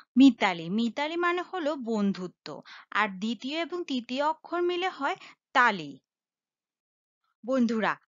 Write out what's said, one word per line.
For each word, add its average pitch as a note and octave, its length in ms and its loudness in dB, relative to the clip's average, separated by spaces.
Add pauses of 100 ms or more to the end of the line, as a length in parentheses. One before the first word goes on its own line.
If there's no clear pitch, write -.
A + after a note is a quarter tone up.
(160)
মিতালি। G#3 540 6
মিতালি A#3 460 -4
মানে F4 260 0
হলো E4+ 280 -4 (140)
বন্ধুত্ব। G3 640 -2 (440)
আর G#3 180 0 (100)
দ্বিতীয় A#3 440 -6
এবং E4+ 240 -6
তৃতীয় B3+ 420 -4
অক্ষর D#4+ 340 -6
মিলে F4 260 0
হয় C#4+ 280 -4 (360)
তালি। G3+ 380 2 (1500)
বন্ধুরা, A3+ 480 2 (160)